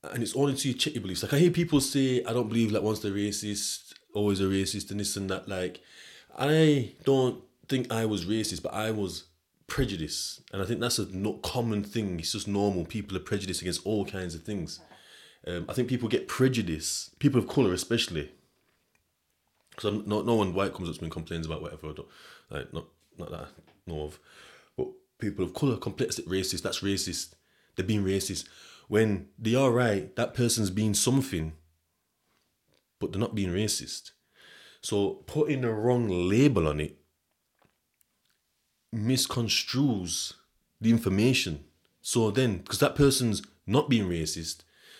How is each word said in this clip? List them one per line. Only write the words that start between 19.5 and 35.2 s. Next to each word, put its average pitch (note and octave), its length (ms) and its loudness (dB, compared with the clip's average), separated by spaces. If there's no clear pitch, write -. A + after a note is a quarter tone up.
'Cause - 80 -12
I'm, G2+ 240 -2
no, G#2 140 0
no A#2 120 2
one G2 200 2
white F#2+ 200 0
comes F2 140 -6
up D#2+ 80 -6
to - 60 -12
me E2 40 -6
and D#2+ 60 -8
complains E2 340 -8
about D#2 160 -6
whatever. D#2 280 -12
I - 20 -12
don't, - 160 -14
like, - 220 -10
not, - 140 -10
not - 140 -12
that - 120 -10
I - 40 -14
know D#2 160 -8
of. D2+ 160 -10
But - 120 -4
people G2 260 -2
of F2 100 -6
colour, C3 220 0
complicit - 500 -4
racist, F2+ 360 -2
that's - 180 -4
racist. F#2+ 540 -4
They're F#2 100 -2
being G#2 180 2
racist, F#2+ 440 -2
when G#2 380 2
they A2 160 2
are C3 160 6
right, G#2+ 460 2
that A#2+ 180 -2
person's A2+ 340 2
being G#2 260 0
something, G2 580 0
but - 140 -6
they're G2 80 -2
not A2 160 -2
being F#2+ 160 0
racist. - 580 -4
So G2+ 460 -2